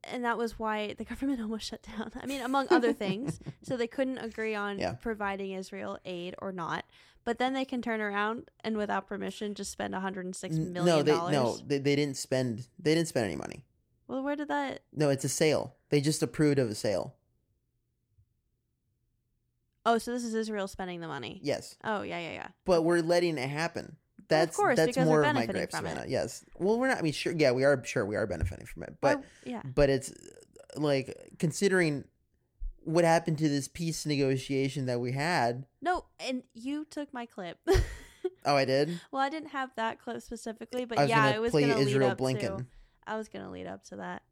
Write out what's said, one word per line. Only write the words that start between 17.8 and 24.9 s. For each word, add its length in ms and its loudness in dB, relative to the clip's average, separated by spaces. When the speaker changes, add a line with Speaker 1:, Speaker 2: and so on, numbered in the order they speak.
Speaker 1:
Oh, 120 4
so 140 -4
this 120 -4
is 100 -4
Israel 320 -2
spending 340 -8
the 80 -10
money? 340 -10
Speaker 2:
Yes. 420 -4
Speaker 1:
Oh, 180 -2
yeah, 160 -6
yeah, 140 -8
yeah. 160 -10
Speaker 2:
But 180 4
we're 200 4
letting 340 2
it 140 -2
happen. 340 -4
Speaker 1:
Well, 400 -20
of 40 -20
Speaker 2:
That's, 280 4
Speaker 1:
course, 200 4
Speaker 2:
that's 120 6
Speaker 1:
because 180 2